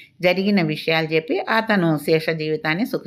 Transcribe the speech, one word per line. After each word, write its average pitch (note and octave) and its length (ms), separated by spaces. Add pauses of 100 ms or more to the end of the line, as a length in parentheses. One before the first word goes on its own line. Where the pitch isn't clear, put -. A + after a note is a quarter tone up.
(220)
జరిగిన F#3+ 400
విషయాలు D#3+ 460
చెప్పి D#3+ 320
అతను G#3 580
శేష D#3+ 320
జీవితాన్ని D#3 560
సుఖ F3 220